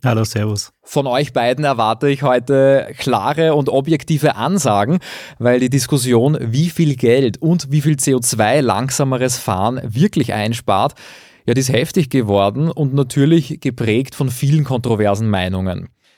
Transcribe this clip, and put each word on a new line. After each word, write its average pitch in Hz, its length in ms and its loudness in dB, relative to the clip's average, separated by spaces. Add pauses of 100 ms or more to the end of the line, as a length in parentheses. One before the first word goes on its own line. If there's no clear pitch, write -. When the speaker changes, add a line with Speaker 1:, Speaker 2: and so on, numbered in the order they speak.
Speaker 1:
Hallo, 110 200 2
servus. 107 580 -4
Speaker 2:
Von 139 240 -2
euch 123 260 -2
beiden 123 320 0
erwarte 120 460 0
ich 139 120 -2
heute 135 680 2 (100)
klare 147 560 0
und 139 160 0
objektive 147 640 0
Ansagen, 127 600 0 (400)
weil 123 200 2
die 127 120 0
Diskussion, 127 680 2
wie 127 300 -2
viel 151 280 0
Geld 127 440 2
und 160 320 0
wie 151 80 2
viel 147 160 2
C 139 180 0
O 127 40 2
zwei 120 420 2
langsameres 127 800 -2
Fahren 107 440 -2
wirklich 123 520 0
einspart, 107 600 0 (520)
ja, 120 60 2
die 135 60 2
ist 131 120 -2
heftig 139 380 0
geworden 110 600 0
und 139 200 -2
natürlich 143 680 0
geprägt 120 560 -2
von 135 140 -2
vielen 143 340 0
kontroversen 110 640 0
Meinungen. 92 600 -4 (280)